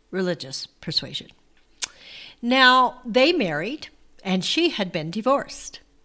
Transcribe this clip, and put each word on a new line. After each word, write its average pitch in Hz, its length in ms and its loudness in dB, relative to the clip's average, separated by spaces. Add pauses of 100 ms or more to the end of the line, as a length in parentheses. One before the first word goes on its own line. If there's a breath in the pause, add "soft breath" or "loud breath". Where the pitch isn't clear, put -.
(100)
religious 175 560 -6
persuasion. - 640 -8 (1120 loud breath)
Now, 254 640 4
they 254 260 4
married, 208 560 -4 (360)
and 185 200 -2
she 330 240 0
had 190 240 -4
been 160 180 -6
divorced. 226 680 -4 (240)